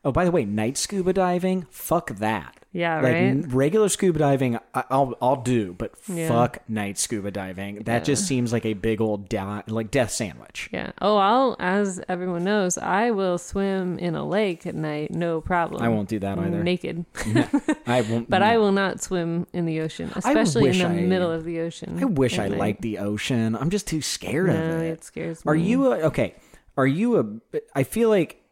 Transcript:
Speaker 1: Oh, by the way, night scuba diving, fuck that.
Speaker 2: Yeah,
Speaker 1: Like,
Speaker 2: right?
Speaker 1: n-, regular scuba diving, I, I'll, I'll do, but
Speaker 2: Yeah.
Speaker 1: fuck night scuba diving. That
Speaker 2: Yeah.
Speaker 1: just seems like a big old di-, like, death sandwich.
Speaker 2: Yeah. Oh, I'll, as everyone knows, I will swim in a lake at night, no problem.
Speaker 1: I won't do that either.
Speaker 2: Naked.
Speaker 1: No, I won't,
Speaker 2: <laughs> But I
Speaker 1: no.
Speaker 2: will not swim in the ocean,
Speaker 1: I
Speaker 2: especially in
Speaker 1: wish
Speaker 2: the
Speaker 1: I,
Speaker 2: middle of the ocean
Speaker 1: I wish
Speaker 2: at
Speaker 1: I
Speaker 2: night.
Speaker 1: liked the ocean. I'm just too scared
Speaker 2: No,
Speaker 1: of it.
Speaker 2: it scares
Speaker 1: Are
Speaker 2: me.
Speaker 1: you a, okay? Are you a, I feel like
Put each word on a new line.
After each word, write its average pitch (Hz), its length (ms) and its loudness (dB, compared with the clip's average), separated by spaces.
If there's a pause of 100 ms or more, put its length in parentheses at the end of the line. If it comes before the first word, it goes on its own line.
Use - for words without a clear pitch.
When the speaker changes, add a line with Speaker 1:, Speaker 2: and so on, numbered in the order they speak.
Speaker 1:
Oh, 139 80 0
by 156 140 2
the 170 60 2
way, 156 140 2
night 107 320 -2
scuba 185 360 -2
diving, 185 580 0
fuck - 460 -2
that. 107 380 -2 (160)
Speaker 2:
Yeah, 170 260 -2
Speaker 1:
Like, 135 80 0
Speaker 2:
right? 127 180 4
Speaker 1:
n-, 135 260 2
regular 156 400 4
scuba 175 300 2
diving, 135 380 2 (180)
I, 131 160 -2
I'll, 131 280 2
I'll 131 220 2
do, 113 320 0
but 104 200 -8 (140)
Speaker 2:
Yeah. 170 200 -4
Speaker 1:
fuck 120 320 2 (100)
night 104 300 -4
scuba 101 320 -4
diving. 95 540 -8
That - 20 -4
Speaker 2:
Yeah. 117 140 0
Speaker 1:
just 147 260 0
seems 123 260 0
like 113 140 0
a 110 60 0
big 107 280 0
old 101 280 -2
di-, 101 380 -4
like, 110 220 -4
death 123 220 0
sandwich. - 600 -8
Speaker 2:
Yeah. - 200 -6 (100)
Oh, 208 160 4
I'll, 233 400 4
as 190 500 0
everyone 180 360 -2
knows, 190 340 2
I 202 340 0
will 185 280 0
swim 190 580 -2
in 175 160 -2
a 147 100 -4
lake 180 440 -2
at - 80 -8
night, 151 360 -4
no 165 300 -2
problem. 170 400 0
Speaker 1:
I 117 80 0
won't 104 200 0
do 110 100 -2
that 98 180 -4
either. 170 260 -2
Speaker 2:
Naked. 170 420 -2 (200)
Speaker 1:
No, 110 220 2 (400)
I 120 140 4
won't, 117 280 -2
Speaker 2:
<laughs> - 0 -
But 190 140 4
I 226 120 4
Speaker 1:
no. 226 40 4
Speaker 2:
will 202 140 4
not 190 280 0
swim 170 520 -2
in 175 120 -2
the 160 140 -2
ocean, 160 340 -6
Speaker 1:
I 196 60 -6
Speaker 2:
especially 208 460 4
in - 20 6
Speaker 1:
wish 185 140 4
Speaker 2:
the 175 60 2
Speaker 1:
I, 170 140 0
Speaker 2:
middle 180 300 2
of 160 140 -4
the 165 160 -4
ocean - 380 -6
Speaker 1:
I 269 60 0
wish 135 320 2
Speaker 2:
at 104 80 -2
Speaker 1:
I 95 40 -2
Speaker 2:
night. 101 100 -2
Speaker 1:
liked 101 240 -2
the 104 160 -4
ocean. 110 560 0
I'm 139 160 -2
just 202 160 -2
too 156 160 -2
scared 160 460 -2
Speaker 2:
No, 160 40 4
Speaker 1:
of 165 300 0
it. - 80 -2
Speaker 2:
it 160 120 -10
scares 165 440 -10
Speaker 1:
Are 156 80 4
Speaker 2:
me. 165 80 2
Speaker 1:
you 247 300 4
a, 196 40 0 (100)
okay? 123 280 0 (420)
Are 135 80 4
you 196 340 2
a, 113 400 -4 (140)
I 139 100 0
feel 220 260 2
like 190 320 2 (100)